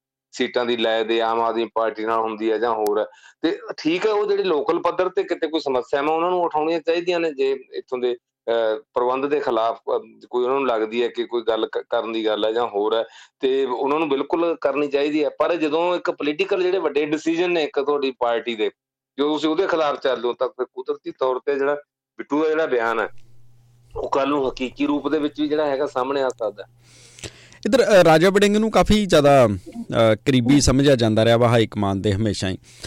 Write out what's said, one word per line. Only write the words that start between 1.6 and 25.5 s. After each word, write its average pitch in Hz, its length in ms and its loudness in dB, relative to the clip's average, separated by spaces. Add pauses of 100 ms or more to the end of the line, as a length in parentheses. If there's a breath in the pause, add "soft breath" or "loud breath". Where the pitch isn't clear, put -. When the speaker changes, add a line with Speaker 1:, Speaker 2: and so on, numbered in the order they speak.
Speaker 1:
ਪਾਰਟੀ 110 320 -4
ਨਾਲ 113 140 0
ਹੁੰਦੀ 110 320 -2
ਹੈ 107 60 0
ਜਾਂ 117 140 0
ਹੋਰ 107 280 0
ਹੈ। 104 60 0 (360 soft breath)
ਤੇ 165 180 -2 (180)
ਠੀਕ 170 280 -2
ਹੈ, 220 60 0
ਉਹ 208 140 0
ਜਿਹੜੇ 202 180 0
ਲੋਕਲ 165 360 0
ਪੱਧਰ 175 300 0
ਤੇ 185 140 -2
ਕਿਤੇ 160 240 -4
ਕੋਈ 156 120 -4
ਸਮੱਸਿਆਵਾਂ 143 560 -2
ਉਹਨਾਂ 165 140 0
ਨੂੰ 180 120 0
ਉਠਾਉਣੀਆਂ 160 380 0
ਚਾਹੀਦੀਆਂ 170 400 -2
ਨੇ। 165 140 -2
ਜੇ 135 180 0 (220)
ਇੱਥੋਂ 127 240 -8
ਦੇ, 123 200 -2 (320)
ਅਹ, 110 320 0 (120)
ਪ੍ਰਬੰਧ 127 320 0
ਦੇ 143 140 0
ਖਿਲਾਫ, 117 380 0
ਅਹ, 113 520 -8
ਕੋਈ 123 140 -2
ਉਹਨਾਂ 135 160 0
ਨੂੰ 135 80 -2
ਲੱਗਦੀ 113 360 0
ਹੈ 117 40 2
ਕਿ 117 160 -6
ਕੋਈ 117 180 -4
ਗੱਲ 110 300 0
ਕ-, - 180 -6
ਕਰਨ 113 220 -2
ਦੀ 113 140 -4
ਗੱਲ 107 200 0
ਹੈ 110 60 0
ਜਾਂ 117 160 0
ਹੋਰ 104 280 -2
ਹੈ, 113 100 0 (340 loud breath)
ਤੇ 135 260 0
ਉਹਨਾਂ 135 340 -2
ਨੂੰ 160 100 -2
ਬਿਲਕੁਲ 160 520 -2
ਕਰਨੀ 143 260 0
ਚਾਹੀਦੀ 147 360 0
ਹੈ। 135 60 0
ਪਰ 156 260 -2
ਜਦੋਂ 165 400 -2
ਇੱਕ 170 160 -4
political 185 520 -2
ਜਿਹੜੇ 185 160 0
ਵੱਡੇ 151 260 -2
decision 165 460 -2
ਨੇ 165 120 0
ਇੱਕ 143 180 -4
ਤੁਹਾਡੀ 139 300 -2
ਪਾਰਟੀ 117 440 -2
ਦੇ, 104 160 -2 (480)
ਜਦੋਂ 147 140 0
ਤੁਸੀਂ 151 160 -2
ਉਹਦੇ 180 180 0
ਖਿਲਾਫ 151 340 -2
ਚੱਲਦੇ 123 260 -2
ਹੋ, 120 60 -2
ਤਾਂ 120 160 -4
ਫਿਰ 127 160 -8
ਕੁਦਰਤੀ 147 460 -10
ਤੌਰ 131 340 -2
ਤੇ 143 100 0
ਜਿਹੜਾ 139 220 -2 (400)
ਬਿੱਟੂ 143 260 -2
ਦਾ 156 60 0
ਜਿਹੜਾ 156 160 0
ਬਿਆਨ 113 340 0
ਹੈ 98 100 -2 (840)
ਉਹ 143 140 -8
ਕੱਲ੍ਹ 139 200 0
ਨੂੰ 135 200 -2
ਹਕੀਕੀ 131 360 -6
ਰੂਪ 139 240 -2
ਦੇ 151 100 0
ਵਿੱਚ 147 220 -4
ਵੀ 151 60 0
ਜਿਹੜਾ 151 180 -2